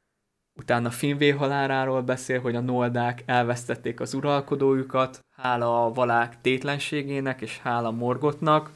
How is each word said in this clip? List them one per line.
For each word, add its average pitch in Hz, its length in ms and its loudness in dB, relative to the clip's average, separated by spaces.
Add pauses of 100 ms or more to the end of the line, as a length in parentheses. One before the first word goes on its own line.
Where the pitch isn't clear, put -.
(600)
Utána 120 300 0
Finvé 143 400 0
haláláról 135 720 0
beszél, 127 400 -2
hogy 123 140 -2
a 120 40 -2
noldák 123 680 0
elvesztették 120 720 -2
az 127 140 -6
uralkodójukat, 135 1160 0
hála 120 560 2
a 113 80 0
valák 120 480 2
tétlenségének 139 1000 -2
és - 180 -10
hála 120 320 -2
Morgothnak. 143 840 0